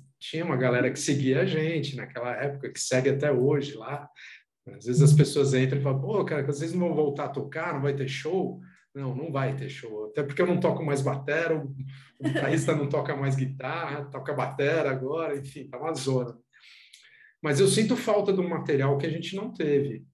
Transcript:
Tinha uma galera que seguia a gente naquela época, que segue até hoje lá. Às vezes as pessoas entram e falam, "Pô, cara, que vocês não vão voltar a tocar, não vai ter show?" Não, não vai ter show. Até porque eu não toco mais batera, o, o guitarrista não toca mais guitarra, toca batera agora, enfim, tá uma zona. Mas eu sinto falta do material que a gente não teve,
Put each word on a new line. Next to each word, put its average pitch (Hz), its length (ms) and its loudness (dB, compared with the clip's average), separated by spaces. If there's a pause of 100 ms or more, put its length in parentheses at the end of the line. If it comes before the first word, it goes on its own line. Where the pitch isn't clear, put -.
(180)
Tinha 165 280 -6
uma 151 100 -2
galera 123 340 4
que - 100 -4
seguia 135 420 2
a 196 40 4
gente 156 500 0
naquela 120 400 -8
época, 139 360 -6
que - 80 -12
segue 131 300 2
até 143 220 2
hoje 139 440 2
lá. 139 320 -10 (600)
Às - 180 -18
vezes 123 160 4
as 151 120 10
pessoas 139 400 6
entram 131 260 2
e 135 40 -2
falam, 135 160 0
"Pô, 190 240 0
cara, 156 200 -2
que 139 80 -2
vocês 160 200 -4
não 175 160 0
vão 151 80 0
voltar 147 300 0
a - 40 -8
tocar, 139 440 -6
não 139 80 -4
vai 139 120 0
ter 135 140 -4
show?" 160 540 -4 (320)
Não, 135 220 -6
não 156 160 -6
vai 135 240 0
ter 104 140 -8
show. 107 380 -10
Até - 140 -4
porque 143 200 -2
eu 180 60 6
não 175 120 2
toco 160 240 0
mais 143 180 0
batera, 156 560 0
o, 135 160 -6 (460)
o 139 40 -10
guitarrista 151 520 0
não 143 140 0
toca 147 260 -2
mais 135 200 0
guitarra, 143 720 -6
toca 139 280 -8
batera 143 580 0
agora, 143 460 -4
enfim, 135 320 -12
tá 123 100 -14
uma 160 140 -4
zona. 127 440 -2 (1040)
Mas 147 180 0
eu 190 80 8
sinto 214 280 4
falta 208 380 2
do 185 100 2
material 139 540 0
que 143 80 -2
a 165 40 -2
gente 175 260 -6
não 220 160 -6
teve, 143 600 0